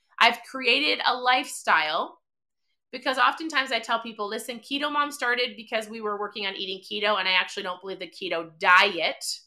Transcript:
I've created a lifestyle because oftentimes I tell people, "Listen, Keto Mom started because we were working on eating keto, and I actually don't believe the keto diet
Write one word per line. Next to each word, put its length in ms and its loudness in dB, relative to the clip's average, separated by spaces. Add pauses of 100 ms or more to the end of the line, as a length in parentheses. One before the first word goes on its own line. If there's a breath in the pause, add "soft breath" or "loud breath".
(200)
I've 240 4
created 640 0
a 100 4
lifestyle 1040 0 (720)
because 260 -2
oftentimes 540 2
I 80 0
tell 200 -2
people, 280 -8
"Listen, 320 -8
Keto 320 -4
Mom 200 0
started 440 -2
because 340 -6
we 120 -12
were 180 -4
working 260 -6
on 100 -4
eating 260 -8
keto, 380 0
and 80 0
I 60 2
actually 300 0
don't 180 -6
believe 180 -10
the 80 -10
keto 520 -6
diet 640 4 (240)